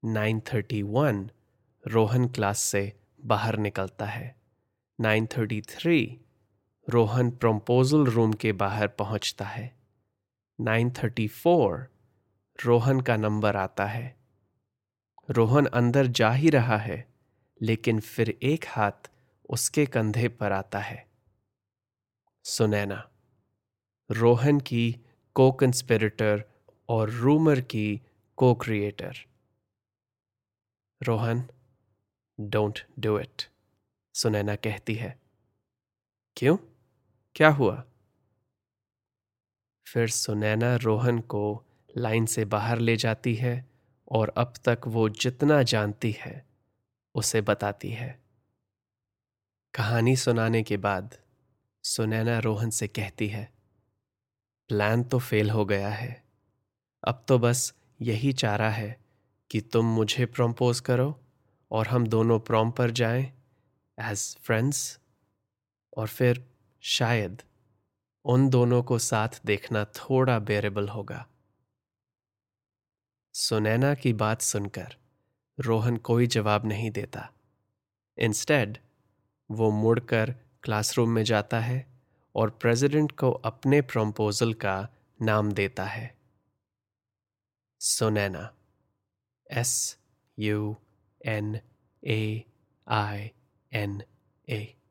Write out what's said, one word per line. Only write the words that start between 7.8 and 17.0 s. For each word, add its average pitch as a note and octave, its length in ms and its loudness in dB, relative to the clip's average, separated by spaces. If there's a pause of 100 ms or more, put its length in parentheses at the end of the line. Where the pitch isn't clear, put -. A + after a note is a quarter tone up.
रूम A2+ 280 2
के A2 180 -2
बाहर G2+ 360 0
पहुंचता G#2 580 -6
है। A2 320 -12 (840)
नाइन A#2 300 2
थर्टी A2+ 360 -4
फ़ोर, C3 640 2 (760)
रोहन A#2+ 360 4
का B2 160 0
नंबर G#2+ 380 2
आता F#2+ 300 -2
है। A#2 320 -8 (1120)
रोहन A#2 360 4
अंदर B2 420 2
जा A2+ 240 2
ही C#3+ 180 4
रहा A#2+ 280 4
है, G#2+ 360 -6 (480)